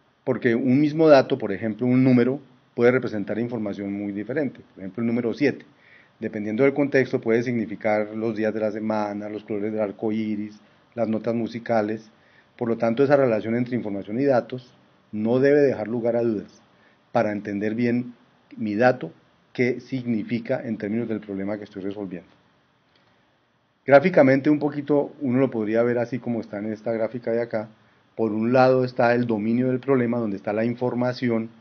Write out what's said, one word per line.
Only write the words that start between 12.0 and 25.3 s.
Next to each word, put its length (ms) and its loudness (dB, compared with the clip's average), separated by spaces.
Por 100 -4
lo 100 -2
tanto, 260 2
esa 120 4
relación 400 2
entre 200 -2
información 440 -6
y 60 0
datos 500 -2
no 280 0
debe 220 4
dejar 260 0
lugar 280 -2
a 60 0
dudas 400 -4
para 200 0
entender 420 -4
bien 400 -2
mi 200 -4
dato, 360 2
qué 260 0
significa 840 -4
en 140 -6
términos 320 -4
del 120 -4
problema 360 -6
que 60 -14
estoy 180 -14
resolviendo. 480 -10
Gráficamente 680 6
un 80 2
poquito 520 -2
uno 180 0